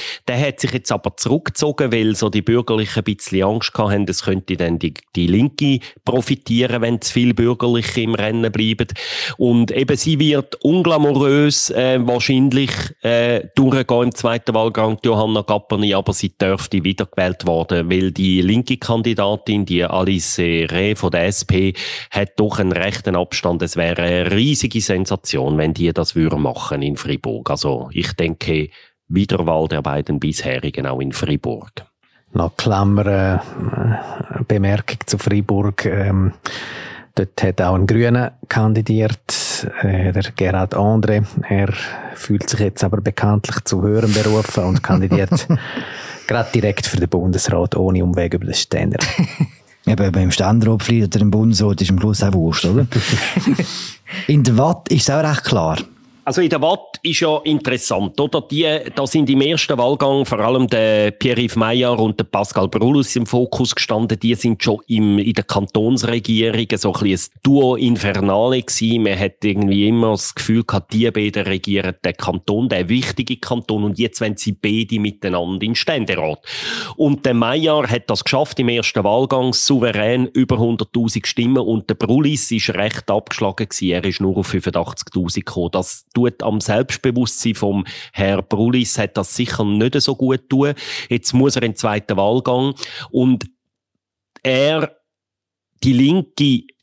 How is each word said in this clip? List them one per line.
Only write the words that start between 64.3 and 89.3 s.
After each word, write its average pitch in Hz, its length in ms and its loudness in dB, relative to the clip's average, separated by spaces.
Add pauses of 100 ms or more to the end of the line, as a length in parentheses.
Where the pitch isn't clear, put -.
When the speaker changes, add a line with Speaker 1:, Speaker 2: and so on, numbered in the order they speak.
Speaker 1:
sind 113 280 0
schon 107 260 0
im, 107 300 4
in 104 140 2
der 101 120 -2
Kantonsregierung 113 1200 0 (100)
so 98 160 0
ein - 100 -6
bisschen 98 320 0
ein - 80 -20
Duo 139 340 4
Infernale 107 840 2
gewesen. 113 440 0
Man 98 140 0
hat 98 240 -2
irgendwie 101 460 2
immer 113 220 4
das - 240 -2
Gefühl 113 300 0
gehabt, - 280 -4
die 113 180 2
beiden 104 340 -2
regieren 95 500 -2 (100)
den 87 140 -2
Kanton, 101 500 -2
den 92 220 -2
wichtigen 127 500 -4
Kanton. 110 440 -4
Und 101 140 -2
jetzt 113 220 -4
wollen 107 160 -4
sie 104 160 -4
beide 110 480 -2
miteinander 95 540 -4
in 101 180 -4
den - 40 -4
Ständerat. 90 640 -2 (560)
Und 143 280 2
der 131 80 2
Maillard 139 580 2
hat 120 200 -2
das 107 120 -2
geschafft - 380 -2
im 120 80 2
ersten 113 340 0
Wahlgang, 127 520 2
souverän 120 720 2
über 127 320 2
hunderttausend 113 680 0
Stimmen. 123 360 2
Und 107 260 -2
der 107 60 -2
Brulis 143 560 2
ist 113 240 0
recht 101 360 -2
abgeschlagen 104 560 -2
gewesen. 92 280 -2
Er 87 100 -2
ist 95 160 -4
nur 95 160 0
auf 98 120 -2
fünfundachtzigtausend 87 1000 -4
gekommen. 85 260 -4
Das - 320 -4 (140)
tut 120 240 0
am 107 180 -2
Selbstbewusstsein 117 920 -2
vom 101 300 -2 (280)
Herr 98 300 0
Brulis 117 560 0
hat 104 180 -4
das - 200 -2